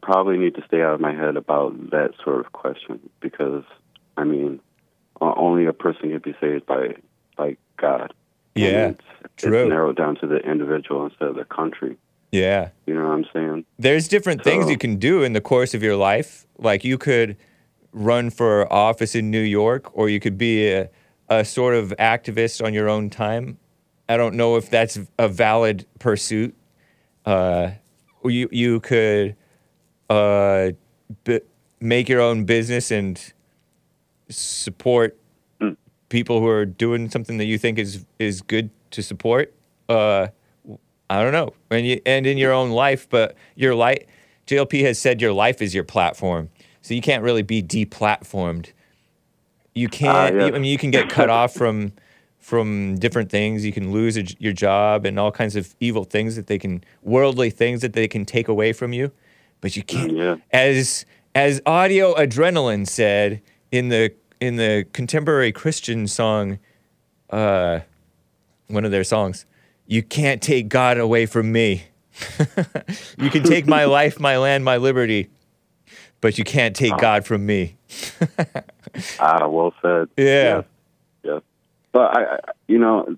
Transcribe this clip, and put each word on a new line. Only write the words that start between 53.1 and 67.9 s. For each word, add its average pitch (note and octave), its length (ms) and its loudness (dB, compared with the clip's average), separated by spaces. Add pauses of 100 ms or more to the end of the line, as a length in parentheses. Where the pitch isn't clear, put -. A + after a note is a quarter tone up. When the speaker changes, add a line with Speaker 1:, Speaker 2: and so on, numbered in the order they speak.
Speaker 2:
things. G#2+ 340 -2
You G#2 60 -4
can F#2+ 200 -6
lose A2+ 260 0
a G#2 60 -4
j-, E2+ 160 -12
your G#2 140 -4
job G2+ 520 2
and G2 140 -4
all G#2 120 0
kinds G#2 240 -4
of G2 240 -6
evil A2+ 240 -2
things A2 320 -2
that A2 120 -10
they G#2 120 -2
can, F#2 240 -8 (200)
worldly B2+ 460 2
things A#2 320 -2
that A#2 120 -6
they A2 140 0
can G#2+ 180 -6
take A2+ 220 -2
away A2 260 0
from A#2+ 200 -6
you. C3 180 -4 (500)
But F#2+ 160 -6
you G2+ 60 -8
can't, - 280 -4
Speaker 1:
Mm, D#2+ 60 -2
yeah. F2 180 0 (160)
Speaker 2:
as, C3 540 2 (280)
as C#3 320 2
Audio F#3 500 4
Adrenaline C3+ 720 0
said G#2 540 0 (300)
in B2+ 180 -2
the, A2+ 240 2 (260)
in B2 180 -2
the G#2+ 360 0
contemporary C#3 580 0
Christian A#2 560 -4
song, G#2 520 -2 (720)
uh, F#2+ 500 0 (880)